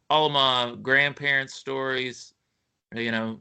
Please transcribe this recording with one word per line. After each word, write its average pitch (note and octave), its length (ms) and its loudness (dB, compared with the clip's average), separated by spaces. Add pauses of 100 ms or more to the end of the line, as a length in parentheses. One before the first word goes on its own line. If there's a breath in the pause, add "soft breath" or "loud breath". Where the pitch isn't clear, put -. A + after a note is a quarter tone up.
all D#3 160 6
of D3+ 80 2
my B2+ 480 2
grandparents' C#3 720 0
stories, C3 800 -6 (600)
you A#2 180 -4
know, A2+ 300 -4